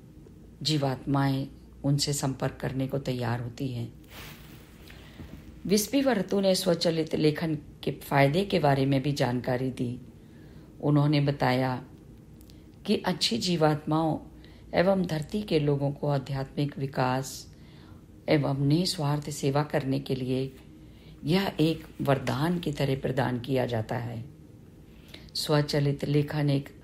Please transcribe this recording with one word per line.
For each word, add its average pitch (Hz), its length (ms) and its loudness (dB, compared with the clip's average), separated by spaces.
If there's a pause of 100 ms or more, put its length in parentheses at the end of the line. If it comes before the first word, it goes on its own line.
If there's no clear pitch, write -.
(640)
जीवात्माएं 139 840 0 (360)
उनसे 143 300 2
संपर्क 135 480 -4
करने 135 260 -4
को 139 100 -4
तैयार 123 440 -2
होती 123 260 -6
हैं। 120 260 -6 (1700)
विस्पी 214 360 2
व 277 80 4
रतु 202 300 2
ने 190 160 4
स्वचलित 165 600 0
लेखन 156 400 2
के - 360 -8
फायदे 143 540 2
के 202 140 0
बारे 139 260 4
में 139 160 2
भी 143 100 -2
जानकारी 127 600 0
दी। 123 280 -4 (840)
उन्होंने 147 400 4
बताया 131 600 0 (1040)
कि 208 120 2
अच्छी - 400 -2
जीवात्माओं 156 800 2 (560)
एवं 185 320 4
धरती 156 360 -4
के 170 180 0
लोगों 143 320 0
को 147 160 -6
आध्यात्मिक 143 720 -2
विकास 135 760 -4 (760)
एवं 139 380 2
निस्वार्थ 147 600 0
सेवा 143 340 0
करने 135 360 -2
के - 160 -4
लिए 127 400 -2 (680)
यह 185 340 2
एक 156 280 2 (140)
वरदान 139 580 0
की 156 120 -4
तरह 135 280 -2
प्रदान 123 400 -2
किया 123 260 0
जाता 120 320 -4
है। 117 260 -6 (1120)
स्वचलित 147 720 2
लेखन 147 440 2
एक 139 200 0 (140)